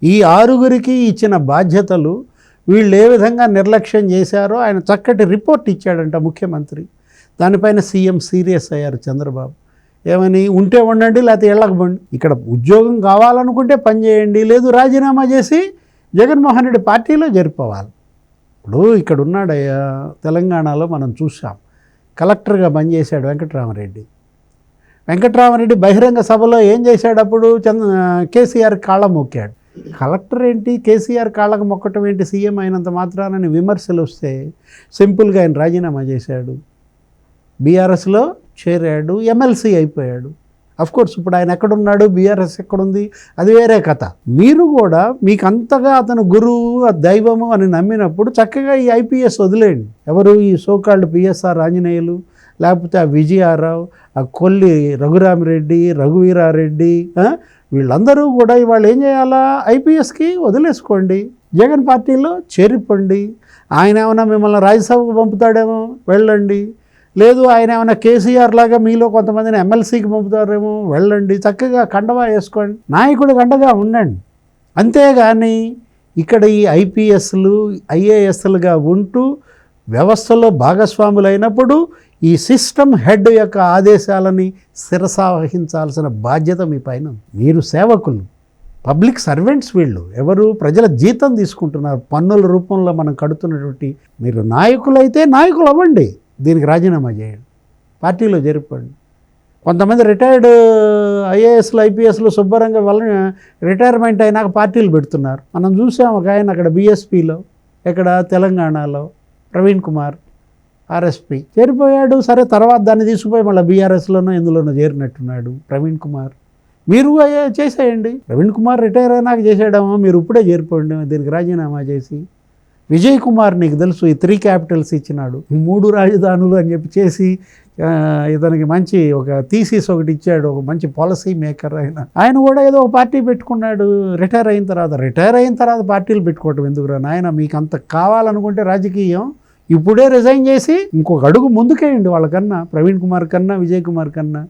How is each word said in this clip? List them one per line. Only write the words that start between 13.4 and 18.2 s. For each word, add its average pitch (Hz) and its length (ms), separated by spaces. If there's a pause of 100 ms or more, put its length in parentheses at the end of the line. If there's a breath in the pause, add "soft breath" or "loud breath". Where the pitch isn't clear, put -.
పని 220 300
చేయండి, 214 400
లేదు 247 240
రాజీనామా 262 560
చేసి 302 500 (420 soft breath)
జగన్మోహన్ 262 460
రెడ్డి 247 180
పార్టీలో 233 460
చేరిపోవాలి." 143 600
ఇప్పుడు - 1080